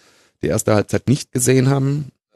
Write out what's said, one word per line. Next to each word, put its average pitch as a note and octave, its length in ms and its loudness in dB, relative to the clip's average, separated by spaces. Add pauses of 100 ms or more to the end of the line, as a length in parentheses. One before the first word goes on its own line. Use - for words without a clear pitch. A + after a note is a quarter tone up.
(420)
die - 60 -2
erste G#2+ 260 0
Halbzeit G2+ 340 -2
nicht - 240 -2
gesehen B2+ 380 2
haben. C#3 420 -2 (220)